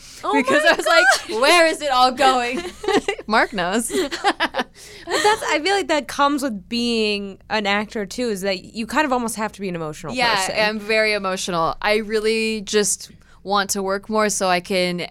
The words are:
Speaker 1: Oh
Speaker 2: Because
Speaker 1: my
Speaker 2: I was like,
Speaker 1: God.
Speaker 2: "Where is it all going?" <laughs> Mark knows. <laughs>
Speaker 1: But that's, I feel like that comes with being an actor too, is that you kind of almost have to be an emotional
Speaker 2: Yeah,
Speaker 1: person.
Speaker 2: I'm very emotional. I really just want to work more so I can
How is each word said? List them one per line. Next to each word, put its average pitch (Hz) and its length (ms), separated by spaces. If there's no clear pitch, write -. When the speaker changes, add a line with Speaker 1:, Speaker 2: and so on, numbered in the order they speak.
Speaker 1:
Oh - 100
Speaker 2:
Because 302 300
Speaker 1:
my - 80
Speaker 2:
I - 40
was 349 120
like, 330 180
Speaker 1:
God. 220 120
Speaker 2:
"Where 330 260
is 311 140
it 294 100
all 254 200
going?" 254 500
<laughs> - 320
Mark 247 260
knows. 196 420
<laughs> 392 60
Speaker 1:
But 480 180
that's, 440 200
I 330 200
feel 381 120
like 370 140
that 302 180
comes 285 360
with 214 260
being 220 680
an 214 180
actor 208 380
too, 240 240
is 196 120
that 190 220
you 220 240
kind 294 180
of 269 60
almost 233 240
have 214 180
to - 80
be 202 80
an 175 60
emotional 156 400
Speaker 2:
Yeah, 240 200
Speaker 1:
person. - 100
Speaker 2:
I'm 214 220
very 214 340
emotional. 185 680
I 214 160
really 220 640
just 208 500
want 196 280
to 202 120
work 196 260
more 214 200
so 196 180
I 180 120
can 180 520